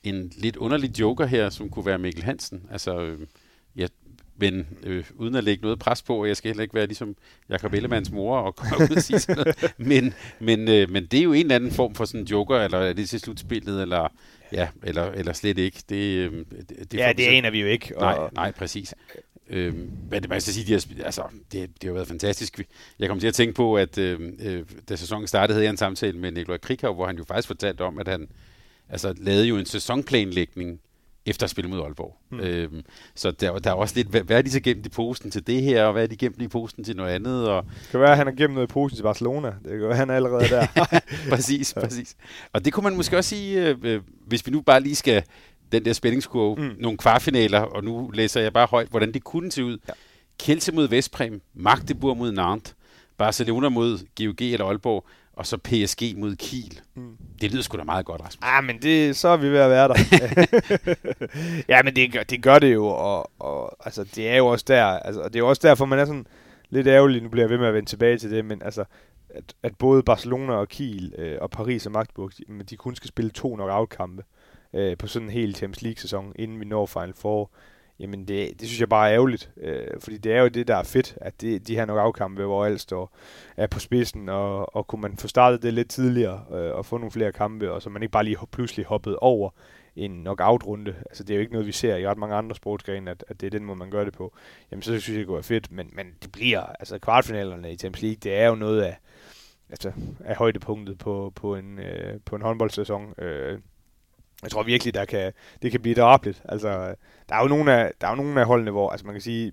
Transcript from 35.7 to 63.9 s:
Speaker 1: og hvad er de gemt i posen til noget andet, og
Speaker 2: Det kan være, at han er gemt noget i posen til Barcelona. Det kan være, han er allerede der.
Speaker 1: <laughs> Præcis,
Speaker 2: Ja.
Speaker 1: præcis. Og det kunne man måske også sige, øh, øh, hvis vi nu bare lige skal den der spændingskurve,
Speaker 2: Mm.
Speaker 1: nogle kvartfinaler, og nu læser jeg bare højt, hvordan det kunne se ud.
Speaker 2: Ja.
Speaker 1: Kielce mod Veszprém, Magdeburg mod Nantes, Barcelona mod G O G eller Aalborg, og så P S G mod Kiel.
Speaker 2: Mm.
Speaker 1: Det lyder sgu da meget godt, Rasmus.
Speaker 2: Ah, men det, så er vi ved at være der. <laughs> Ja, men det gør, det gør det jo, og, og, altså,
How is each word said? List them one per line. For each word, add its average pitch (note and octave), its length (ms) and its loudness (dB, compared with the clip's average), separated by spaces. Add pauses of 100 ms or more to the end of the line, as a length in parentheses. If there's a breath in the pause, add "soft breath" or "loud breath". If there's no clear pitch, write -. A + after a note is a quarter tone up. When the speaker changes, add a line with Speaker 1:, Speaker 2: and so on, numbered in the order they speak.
Speaker 1:
og G#2+ 100 4
hvad A2+ 100 2
er A2+ 40 0
de A2+ 100 -8
gemt B2 240 -4
i A#2 60 -4
posen A2+ 360 -8
til G#2+ 120 -8
noget F#2 160 -4
andet, A2+ 380 -2
og F#2 160 2
Speaker 2:
Det - 260 -18
kan B2+ 80 0
være, C#3+ 120 10
at D3 60 10
han C#3+ 100 2
er C3+ 40 -2
gemt C#3 220 2
noget B2+ 140 0
i - 60 -14
posen C#3 220 0
til G#2+ 80 -8
Barcelona. A#2+ 440 -2 (160)
Det D#2+ 160 -10
kan - 80 -2
være, A#2+ 80 2
han C3 140 2
er C3 60 0
allerede B2 340 2
der. A#2+ 160 4 (340)
Speaker 1:
<laughs> D3+ 300 -6
Præcis, C3+ 460 0
Speaker 2:
Ja. - 60 -4
Speaker 1:
præcis. A#2+ 340 -8 (380 loud breath)
Og G2+ 120 -2
det D3 80 2
kunne G3+ 100 -2
man G3 120 0
måske F3+ 220 0
også F#3 120 2
sige, G3 400 0
øh, C3 140 0
øh, A2+ 180 0 (260)
hvis A#2 200 -2
vi B2+ 40 -4
nu D3 100 0
bare C3+ 200 10
lige C#3+ 140 -2
skal A2 280 4 (480 soft breath)
den A2+ 140 2
der F#2+ 80 4
spændingskurve, A#2 640 0
Speaker 2:
Mm. C3 240 -6
Speaker 1:
nogle A#2 180 -2
kvartfinaler, A#2 640 4
og G#2 240 -2
nu A#2 300 -6
læser A2 280 0
jeg G#2+ 120 0
bare A#2 160 6
højt, A#2 180 2
hvordan A2 260 0
det C3 100 -6
kunne E3+ 280 -6
se C3+ 140 -4
ud. A#2+ 120 -4 (100)
Speaker 2:
Ja. - 60 -12 (460 soft breath)
Speaker 1:
Kielce D#3+ 320 0
mod D#3 180 2
Veszprém, A2+ 500 0 (140)
Magdeburg B2 640 2
mod A#2+ 140 -2
Nantes, F#2+ 440 -2 (420 soft breath)
Barcelona A#2 520 2
mod A#2 280 2 (240)
G A2 80 -2
O - 20 -4
G G#2 100 -8
eller A#2 240 0
Aalborg, G2+ 400 -2 (280 soft breath)
og - 120 -10
så A2+ 120 -4
P - 100 -14 (180)
S - 100 -4
G - 60 -8 (160)
mod G2+ 180 -4
Kiel. - 440 -12 (160)
Speaker 2:
Mm. A#2+ 220 -18 (240)
Speaker 1:
Det G#2 100 -2
lyder B2+ 120 -2
sgu - 140 -8
da D#2+ 60 -8
meget F2+ 220 -2
godt, E2 160 -10
Rasmus. E2 200 -18
Speaker 2:
Ah, C3 220 4
men A#2 180 -6
det, D3+ 340 4
så - 120 2
er E3+ 100 8
vi C#3+ 140 2
ved C#3+ 80 6
at C3+ 100 8
være C3 180 8
der. B2+ 140 4
<laughs> E3 1700 2
Ja, B2+ 100 10
men C3+ 120 0
det B2+ 180 4
gør, A2+ 100 -2
det A#2+ 200 -6
gør C3+ 160 12
det C3+ 140 8
jo, G#2+ 140 4
og, F2+ 520 -2
og, C#2 460 -8
altså, G#2+ 180 -8